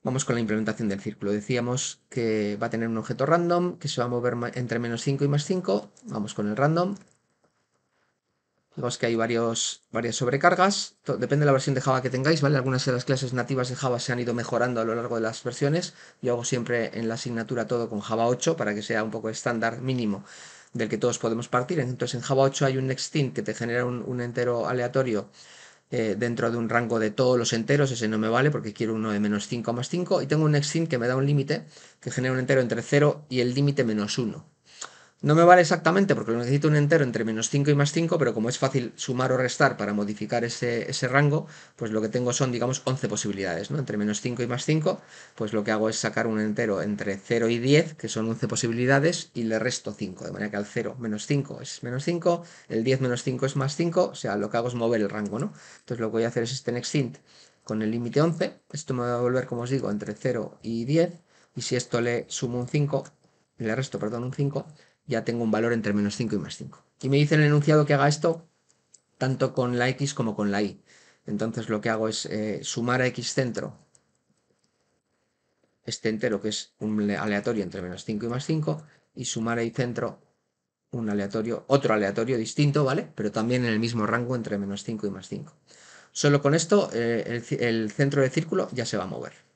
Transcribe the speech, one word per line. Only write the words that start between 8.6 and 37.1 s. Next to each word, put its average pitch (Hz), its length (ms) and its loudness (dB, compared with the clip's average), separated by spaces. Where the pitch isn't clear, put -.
Fijaos 123 220 -4
que 120 100 0
hay 117 80 0
varios, 113 760 0
varias 113 240 -2
sobrecargas. 180 880 2
To-, - 140 -2
depende 131 240 2
de 147 60 4
la 139 60 6
versión 135 200 2
de 127 80 0
Java 131 200 2
que 127 80 -2
tengáis, 139 320 2
¿vale? 143 140 4
Algunas 127 300 0
de 135 60 2
las 127 120 0
clases 131 300 0
nativas 127 360 -2
de 127 60 -4
Java 123 240 -2
se - 140 -2
han 123 60 -2
ido 120 140 -2
mejorando 117 460 0
a 113 60 0
lo 113 100 0
largo 117 200 -4
de 113 60 0
las 113 220 -4
versiones. 147 520 0
Yo 123 120 0
hago 120 120 -2
siempre 120 520 -2
en 113 100 -2
la 113 80 -2
asignatura 113 520 -4
todo 117 220 -2
con 107 100 -4
Java 113 280 0
ocho 127 280 0
para 104 200 -2
que 104 80 -6
sea 110 200 -2
un 110 80 -4
poco 110 180 -6
estándar 117 520 -2
mínimo 120 420 -2
del 117 160 -2
que 107 100 -2
todos 120 200 0
podemos 117 320 -2
partir. 127 300 0
Entonces 123 360 -4
en 120 60 -4
Java 135 220 2
ocho 135 220 2
hay 131 120 0
un 131 100 -2
next - 280 -4
int 135 180 0
que 117 80 -4
te 107 140 -4
genera 120 300 -2
un, 123 200 -4
un 123 160 -4
entero 120 460 0
aleatorio, 123 640 0
eh, 110 260 0
dentro 117 320 0
de 120 80 -2
un 117 100 -2
rango 117 300 2
de 110 140 2
todos 127 260 4
los 117 160 2
enteros. 131 380 2
Ese 117 160 -2
no 110 100 0
me 107 100 0
vale 127 240 4
porque 107 220 -4
quiero 110 220 -2
uno 110 160 -2
de 101 80 0
menos 104 280 0
cinco 117 240 -4
a - 40 -2
más 123 120 -4
cinco. 175 340 0
Y 135 60 -4
tengo 151 160 2
un 151 80 4
next 147 240 2
int 165 140 0
que 131 80 0
me 117 100 0
da 127 80 2
un 135 120 2
límite 143 380 2
que 120 100 -8
genera 131 220 0
un 127 60 0
entero 131 200 4
entre 117 220 0
cero 143 480 2
y 127 100 0
el 123 140 2
límite 139 320 2
menos 107 320 -2
uno. - 360 -6
No 143 120 4
me 165 100 8
vale 180 180 12
exactamente 175 520 4
porque 113 200 0
lo 117 40 2
necesito 139 300 2
un 151 80 6
entero 147 280 6
entre 117 200 0